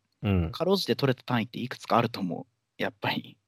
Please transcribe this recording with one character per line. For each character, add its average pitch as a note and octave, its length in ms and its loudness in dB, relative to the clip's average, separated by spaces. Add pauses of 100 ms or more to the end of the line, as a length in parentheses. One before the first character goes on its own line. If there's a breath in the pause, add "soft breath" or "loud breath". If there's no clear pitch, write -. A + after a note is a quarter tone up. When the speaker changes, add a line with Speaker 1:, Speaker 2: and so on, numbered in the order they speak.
(220)
Speaker 1:
う G#2+ 80 2
ん。 F#2 220 4
Speaker 2:
か E3 120 -4
ろ F#3 100 2
う - 20 4
じ F#3 100 -2
て - 100 2
取 C3+ 140 2
れ A#2+ 40 2
た - 100 -18
単 A#2 180 0
位 - 40 -4
っ - 20 -8
て - 120 -12
い B2 80 -4
く - 80 -10
つ - 100 -18
か A2 120 4
あ A#2 40 4
る A2+ 60 0
と G2+ 120 -10
思 F2+ 280 -4
う。 - 340 -14
や G2 60 -2
っ - 120 -12
ぱ - 100 -2
り。 - 260 -8 (120)